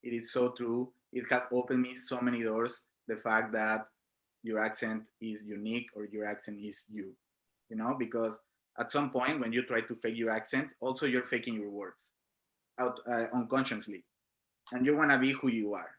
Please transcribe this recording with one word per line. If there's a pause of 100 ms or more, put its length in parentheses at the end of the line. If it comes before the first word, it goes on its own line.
It
is
so
true. (200)
It
has
opened
me
so
many
doors, (260)
the
fact
that (560)
your
accent (180)
is
unique
or
your
accent
is
you, (540)
you
know,
because (400)
at
some
point
when
you
try
to
fake
your
accent, (120)
also
you're
faking
your
words (680)
out, (100)
uh,
unconsciously. (680)
And
you
wanna
be
who
you
are.